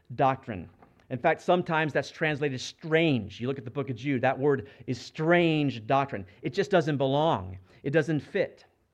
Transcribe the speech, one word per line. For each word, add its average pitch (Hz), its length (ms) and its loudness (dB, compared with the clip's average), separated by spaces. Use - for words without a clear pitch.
doctrine. 117 540 -2
In 127 80 -6
fact, 156 220 2
sometimes 170 540 0
that's - 160 -2
translated 147 500 -2
"strange." 151 800 0
You 120 80 -4
look 135 80 -4
at 127 80 -12
the 127 60 -12
book 139 180 -6
of 123 80 -6
Jude, 127 240 -2
that 127 180 2
word 139 300 2
is 127 140 -6
"strange 156 840 2
doctrine." 135 400 0
It 156 100 -4
just 196 180 -2
doesn't 151 280 2
belong. 135 580 0
It 139 100 -4
doesn't 156 280 2
fit. - 460 -6